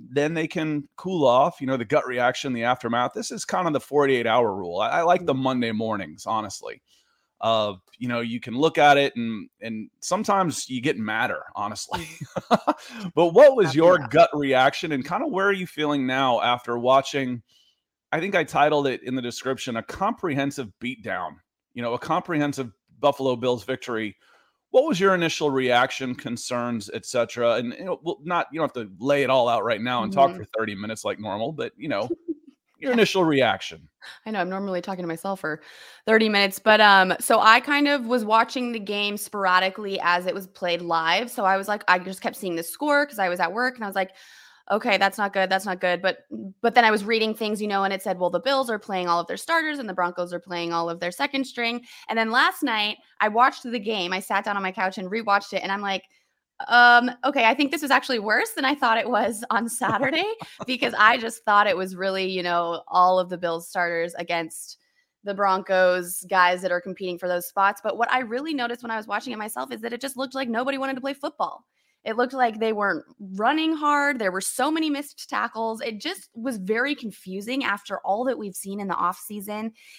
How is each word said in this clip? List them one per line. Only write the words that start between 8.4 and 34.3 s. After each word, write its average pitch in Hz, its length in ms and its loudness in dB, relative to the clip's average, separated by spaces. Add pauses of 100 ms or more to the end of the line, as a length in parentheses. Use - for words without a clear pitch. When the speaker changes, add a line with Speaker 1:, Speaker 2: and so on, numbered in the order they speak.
Speaker 1:
can 110 120 -12
look 156 240 0
at 147 200 8
it 139 180 2
and, 113 340 -8 (120)
and 110 280 -10 (120)
sometimes 190 680 -2
you 127 120 -6
get 139 160 0
madder, 110 460 -4 (120)
honestly. 104 500 -8 (440)
<laughs> - 0 - (640)
But 170 180 4
what 269 220 10
was 170 200 2
your 170 240 6
Speaker 2:
Yeah. 135 100 -6
Speaker 1:
gut 160 240 6
reaction 143 580 2
and 135 160 -2
kinda 202 200 -4
where 196 200 0
are 202 60 4
you 185 140 -4
feeling 147 380 -2
now 131 360 2
after 120 360 0
watching, 127 640 0 (720)
I 151 80 -2
think 185 160 -2
I 170 80 2
titled 147 440 2
it 123 160 -4
in 127 120 -6
the 131 60 -4
description, 123 560 -6
"a 110 60 -4
comprehensive 139 880 -4 (100)
beatdown." 95 540 -8 (380)
you 120 80 -8
know, 120 120 -2
a 120 60 -4
comprehensive 147 720 -2 (280)
Buffalo 135 360 2
Bills 123 280 -2
victory. 113 520 -6 (560)
What 262 140 4
was 262 140 -2
your 190 160 4
initial 165 340 0
reaction, 127 640 2
concerns, 120 800 -6
et 113 120 -10
cetera? 117 500 0
And, 117 180 -2
you - 120 -12
know, 180 180 -4
well, 170 200 -6
not, 175 280 -2
you 156 80 -6
don't 147 160 -2
have 117 100 -6
to 98 140 -16
lay 143 240 2
it 123 60 2
all 127 200 4
out 113 140 2
right 110 180 -2
now 120 220 -2
and 107 100 -4
talk 135 180 6
Speaker 2:
Mm-hmm. - 120 -12
Speaker 1:
for - 140 -16
thirty 104 180 -2
minutes 107 280 -8
like 101 160 -4
normal, 107 320 -4
but, 127 240 -8
you 147 140 -10
know, 107 180 -2
Speaker 2:
<laughs> - 720 -12
Speaker 1:
your 269 140 -2
Speaker 2:
Yeah. - 20 4
Speaker 1:
initial 202 300 4
reaction. 113 680 2 (360)
Speaker 2:
I 220 60 -8